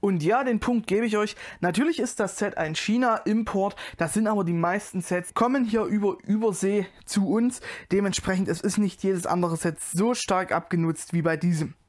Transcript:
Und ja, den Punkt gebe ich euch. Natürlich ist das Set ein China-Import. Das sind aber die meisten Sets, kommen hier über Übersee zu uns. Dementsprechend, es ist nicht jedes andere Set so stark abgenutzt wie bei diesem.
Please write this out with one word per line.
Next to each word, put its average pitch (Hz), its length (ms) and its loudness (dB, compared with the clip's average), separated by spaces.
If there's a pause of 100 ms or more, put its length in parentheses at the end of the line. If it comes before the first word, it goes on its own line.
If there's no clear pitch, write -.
Und 190 220 2
ja, 226 220 2
den 240 160 2
Punkt 240 260 0
gebe 208 180 2
ich 214 140 0
euch. 208 180 -2 (240)
Natürlich 214 380 2
ist - 200 -4
das 202 200 -2
Set - 180 -2
ein 160 180 -2
China-Import. 214 1000 0 (220)
Das 165 160 -2
sind 214 120 2
aber 208 180 2
die 170 100 0
meisten 175 480 0
Sets, 180 320 -4
kommen 247 320 2
hier 220 180 2
über 202 400 0
Übersee 202 640 0 (180)
zu 196 240 0
uns. 233 320 2 (320)
Dementsprechend, 190 560 0
es 170 140 -2
ist 202 160 0
nicht 202 240 0
jedes 190 240 0
andere 170 320 0
Set 165 180 -2 (160)
so 220 220 2
stark 185 380 0
abgenutzt 165 600 -2
wie 170 80 0
bei 160 160 2
diesem. 156 380 0 (140)